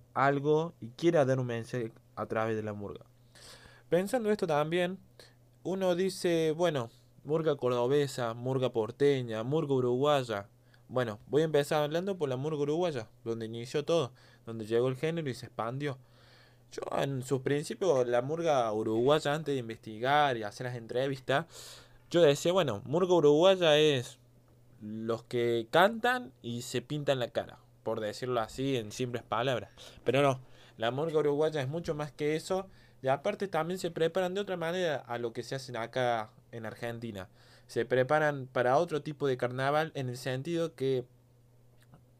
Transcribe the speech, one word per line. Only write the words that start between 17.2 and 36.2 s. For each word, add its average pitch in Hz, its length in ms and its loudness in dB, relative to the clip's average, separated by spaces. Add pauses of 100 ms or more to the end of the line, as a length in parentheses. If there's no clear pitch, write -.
sus 131 200 -2
principios, 143 680 0
la 120 140 2
murga 143 500 0
uruguaya, 120 640 2
antes 143 200 -4
de 131 40 -2
investigar 120 800 0
y 110 40 -4
hacer 113 260 -8
las 123 80 -8
entrevistas, 131 680 -2 (640)
yo 170 140 4
decía, 151 300 6
bueno, 139 340 2
murga 175 260 2
uruguaya 165 640 6
es 147 420 2 (640)
los 110 440 -6
que 117 460 -2
cantan 233 720 2
y 120 220 -8
se - 180 -4
pintan 143 380 -2
la 117 100 -4
cara, - 300 -8 (240)
por 113 180 -4
decirlo 117 400 -4
así 131 360 -4
en 107 140 -6
simples 120 320 -6
palabras. 117 480 -2 (320)
Pero 135 200 2
no, 131 180 2 (380)
la 113 140 0
murga 156 260 -2
uruguaya 151 420 0
es 127 80 -4
mucho 165 260 -6
más 147 160 -6
que 151 260 -2
eso, 190 320 -4 (340)
y 131 60 -2
aparte 202 400 -2
también 170 300 -4
se 175 120 -4
preparan 165 420 0
de 196 80 -4
otra 196 160 -6
manera 170 400 -2
a 120 220 -6
lo 117 160 -4
que 123 80 -6
se 135 140 -8
hacen 127 200 -10
acá 117 540 -2 (220)